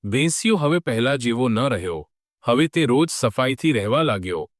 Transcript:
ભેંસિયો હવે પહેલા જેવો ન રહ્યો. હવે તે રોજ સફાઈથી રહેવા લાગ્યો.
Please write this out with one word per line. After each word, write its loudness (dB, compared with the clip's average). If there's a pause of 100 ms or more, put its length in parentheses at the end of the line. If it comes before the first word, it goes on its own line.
ભેંસિયો 0
હવે 0
પહેલા 0
જેવો 0
ન 0
રહ્યો. -4 (340)
હવે 4
તે 0
રોજ 2
સફાઈથી -2
રહેવા 0
લાગ્યો. -4